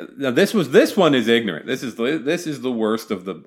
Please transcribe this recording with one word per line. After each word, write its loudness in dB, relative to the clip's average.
Now -2
this 2
was, 0
this 4
one 4
is 2
ignorant. 0
This -6
is -10
the, -2
this -4
is -8
the -4
worst -2
of -6
the, -10